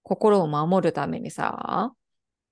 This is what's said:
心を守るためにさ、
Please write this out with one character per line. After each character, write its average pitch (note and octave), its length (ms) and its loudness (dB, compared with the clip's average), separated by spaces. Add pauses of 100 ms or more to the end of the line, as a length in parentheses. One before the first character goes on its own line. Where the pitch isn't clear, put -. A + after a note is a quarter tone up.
心 G#3 400 4
を D#3+ 60 0
守 D#3+ 400 2
る D#3+ 40 2
た D3 160 -4
め E3 140 -6
に D#3+ 100 -8
さ、 - 600 -4 (580)